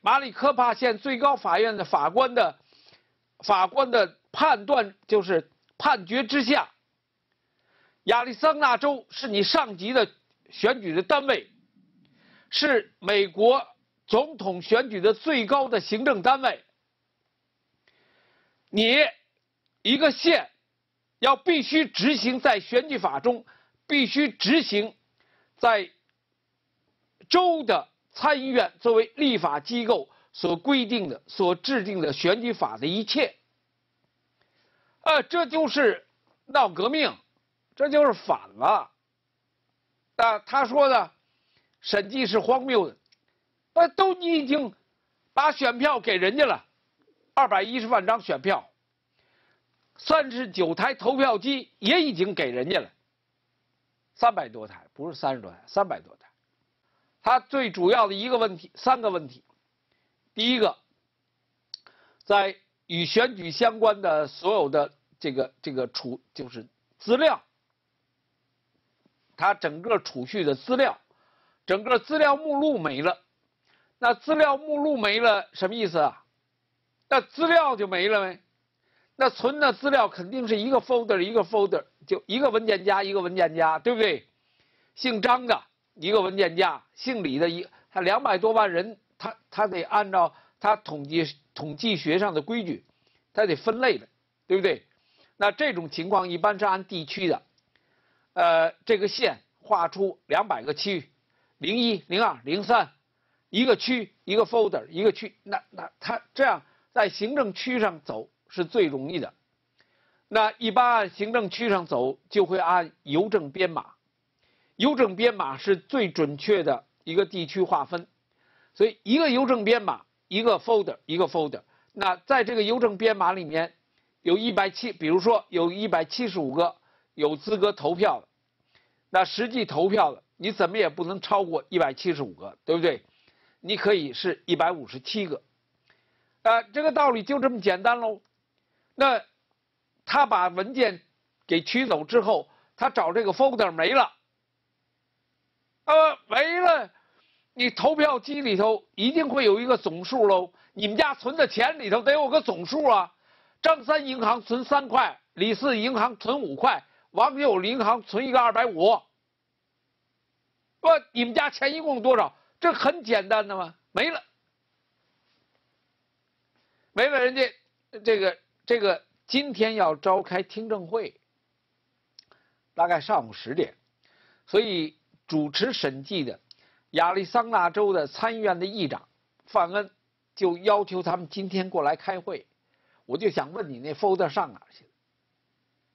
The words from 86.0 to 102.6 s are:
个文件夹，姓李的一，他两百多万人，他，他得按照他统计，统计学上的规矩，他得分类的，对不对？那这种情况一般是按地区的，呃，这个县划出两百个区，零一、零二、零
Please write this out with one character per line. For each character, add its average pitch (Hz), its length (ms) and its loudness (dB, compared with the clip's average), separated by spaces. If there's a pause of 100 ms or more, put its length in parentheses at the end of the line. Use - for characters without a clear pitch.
个 214 100 4
文 185 160 -2
件 175 200 0
夹， 175 280 0 (100)
姓 240 300 -6
李 135 140 -4
的 170 100 2
一， 170 180 -8 (240)
他 190 120 -4
两 202 200 0
百 226 140 0
多 220 160 2
万 214 180 4
人， 190 300 -4 (160)
他， - 220 -10 (120)
他 214 160 -2
得 185 160 -4
按 202 300 -2
照 175 220 2 (260)
他 208 160 2
统 147 320 -12
计， 160 300 -4 (160)
统 147 240 -10
计 220 180 -2
学 151 220 0
上 202 160 -2
的 151 80 -2
规 226 220 -6
矩， 151 200 -10 (480)
他 - 140 0
得 165 100 -2
分 226 220 -4
类 247 180 0
的， 107 100 -16 (400)
对 185 120 2
不 196 40 -2
对？ 175 240 -2 (520)
那 202 140 2
这 285 200 -2
种 170 160 -8
情 165 220 -10
况 185 180 0
一 170 80 -6
般 196 220 0
是 208 80 -2
按 190 180 -4
地 165 220 -10
区 185 220 -4
的， 147 140 -2 (920)
呃， 165 400 2 (100)
这 220 140 2
个 202 100 -2
县 196 300 -4 (240)
划 175 260 0
出 185 380 -4
两 185 220 0
百 127 140 -6
个 143 120 -6
区， 180 360 -6 (460)
零 214 220 -4
一、 233 300 -2
零 190 140 -2
二、 156 220 -2
零 170 180 -4